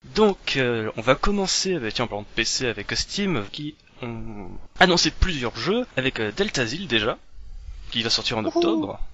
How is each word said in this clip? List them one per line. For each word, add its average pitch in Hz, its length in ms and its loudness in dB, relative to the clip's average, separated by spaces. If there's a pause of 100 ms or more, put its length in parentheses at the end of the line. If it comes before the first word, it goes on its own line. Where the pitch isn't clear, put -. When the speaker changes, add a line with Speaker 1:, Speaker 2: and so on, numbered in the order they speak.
(160)
Speaker 1:
Donc, 208 420 4
euh, 117 400 0
on 117 40 -6
va 127 140 6
commencer 196 580 2
avec, 117 220 -2
tiens, 123 100 0
en - 20 -8
parlant 104 160 -6
de - 120 -12
P 113 100 2
C, - 220 0
avec 104 280 -4
Steam, 175 560 0
qui 151 220 -8 (300)
ont 110 460 -8 (300)
annoncé 175 320 6
plusieurs 139 460 0
jeux, 196 280 0 (100)
avec, 131 240 0
euh, 107 160 0
Delta 196 300 0
Zil - 220 -4
déjà, 117 300 2 (760)
qui 117 120 0
va 113 80 2
sortir - 260 0
en 110 60 0
Speaker 2:
Wouhou. - 160 0
Speaker 1:
octobre. 330 400 0 (140)